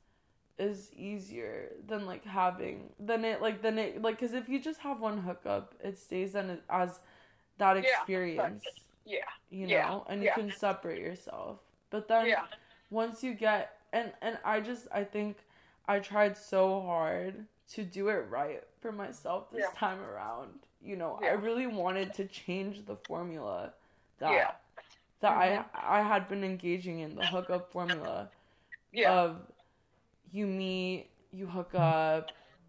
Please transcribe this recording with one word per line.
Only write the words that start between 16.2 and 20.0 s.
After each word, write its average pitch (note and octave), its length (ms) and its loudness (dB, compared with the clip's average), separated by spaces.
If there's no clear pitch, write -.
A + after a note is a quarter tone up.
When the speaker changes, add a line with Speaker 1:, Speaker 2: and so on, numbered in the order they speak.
Speaker 1:
so F#3+ 460 4
hard F3+ 640 -2
to G#3+ 160 -8
do F#3 240 -2
it E3+ 200 2
right A#2+ 340 -2
for A3+ 120 -6
myself G3 580 -6
this A3+ 120 -4
Speaker 2:
Yeah. F#3+ 100 0
Speaker 1:
time F#3+ 300 -2